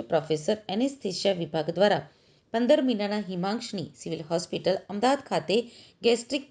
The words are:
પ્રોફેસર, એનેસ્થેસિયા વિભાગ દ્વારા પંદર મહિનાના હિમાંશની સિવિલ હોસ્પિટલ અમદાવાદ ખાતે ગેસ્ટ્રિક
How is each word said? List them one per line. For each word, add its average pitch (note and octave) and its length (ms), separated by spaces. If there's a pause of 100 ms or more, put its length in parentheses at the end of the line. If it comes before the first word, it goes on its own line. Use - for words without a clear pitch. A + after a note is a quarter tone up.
પ્રોફેસર, D#3 500 (120)
એનેસ્થેસિયા G3+ 640
વિભાગ D#3+ 380
દ્વારા F3 320 (500)
પંદર B3 280
મહિનાના G#3 480
હિમાંશની F#3+ 560 (120)
સિવિલ E3 220 (100)
હોસ્પિટલ E3+ 460 (140)
અમદાવાદ B3+ 400
ખાતે F3 260 (460)
ગેસ્ટ્રિક A#3+ 500